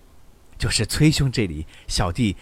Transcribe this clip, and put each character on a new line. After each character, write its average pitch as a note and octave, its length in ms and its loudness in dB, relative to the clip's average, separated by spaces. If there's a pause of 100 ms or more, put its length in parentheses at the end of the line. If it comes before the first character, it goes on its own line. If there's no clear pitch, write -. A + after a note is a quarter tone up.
(580)
就 A2 120 -2
是 G#2+ 160 0
崔 D3+ 240 4
兄 C#3 220 2
这 A2 160 0
里， D#2 180 -6 (220)
小 F#2 240 -2
弟 G2+ 300 0